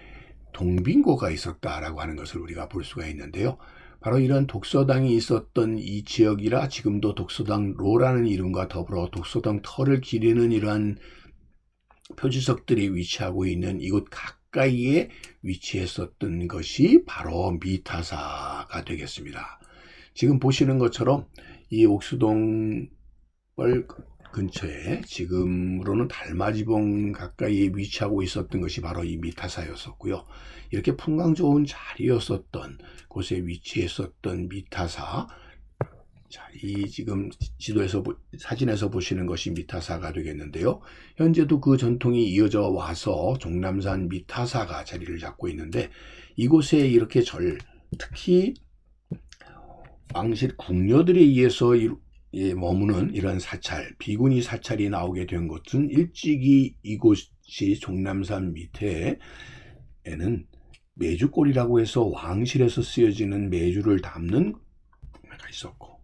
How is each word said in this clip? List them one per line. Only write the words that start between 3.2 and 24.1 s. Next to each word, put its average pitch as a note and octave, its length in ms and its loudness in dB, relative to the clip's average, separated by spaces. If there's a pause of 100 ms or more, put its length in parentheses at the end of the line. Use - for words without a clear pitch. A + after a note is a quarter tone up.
바로 A#2+ 180 0
이런 C3+ 280 4
독서당이 C3 720 2
있었던 A2+ 640 0
이 G2+ 260 -6
지역이라 A2 640 2
지금도 G#2 460 -2
독서당 G2+ 640 -4
로라는 A#2+ 500 4
이름과 F#2 420 0
더불어 F2 420 -4
독서당 G#2 520 -4
터를 C3+ 380 0
기리는 A#2 520 2
이러한 G#2 460 0 (1200)
표지석들이 B2+ 800 0
위치하고 F2+ 520 -4
있는 F#2 340 -2
이곳 G2 300 0
가까이에 C3+ 1000 0 (320)
위치했었던 F2+ 1080 -6
것이 C#3+ 580 6
바로 E2+ 560 -4
미타사가 E2+ 1200 -6
되겠습니다. - 760 -12 (540)
지금 C3+ 240 4
보시는 C3+ 400 4
것처럼 B2+ 480 2 (440)
이 A2 140 6
옥수동 A2 1040 2 (680)
뻘 B2 300 0 (460)